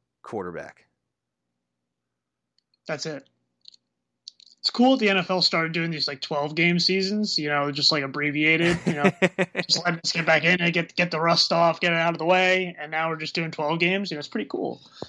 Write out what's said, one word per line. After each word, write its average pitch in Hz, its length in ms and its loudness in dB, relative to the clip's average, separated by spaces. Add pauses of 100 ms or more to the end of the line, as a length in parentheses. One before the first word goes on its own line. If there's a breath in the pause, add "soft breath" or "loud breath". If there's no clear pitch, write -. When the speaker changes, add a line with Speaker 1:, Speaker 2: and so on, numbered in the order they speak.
(240)
Speaker 1:
quarterback. 85 640 -10 (2000)
Speaker 2:
That's 151 180 -6
it. 151 240 -10 (1300)
It's - 120 -4
cool 262 260 4
that - 20 -8
the 208 120 2
N 190 80 2
F 175 100 -4
L 185 140 0
started 165 300 0
doing 170 180 -2
these, 151 160 -4
like, 143 140 -8
twelve 147 340 -4
game 175 240 4
seasons, 190 580 0
you 151 120 -2
know, 143 220 0
just, 143 200 2
like, 151 120 0
abbreviated, 151 840 0
you 170 60 0
know, 147 180 4 (100)
Speaker 1:
<laughs> 185 360 -2
Speaker 2:
just 170 280 -2
let 170 180 -2
us - 80 -4
get 165 140 -4
back 156 180 4
in 180 160 4
and 170 140 0
get, 170 220 -2
get 175 160 0
the 160 80 -4
rust 165 340 2
off, 170 260 4
get 175 140 2
it 165 60 0
out 165 140 2
of 160 40 -6
the 156 80 -4
way, 185 540 2
and 151 100 -10
now 160 200 -2
we're 165 60 -2
just 156 200 -10
doing 165 160 -4
twelve 156 280 -2
games. 185 300 0
You 165 60 -6
know, 147 40 -8
it's 147 80 -12
pretty - 220 -8
cool. - 320 -6 (280 loud breath)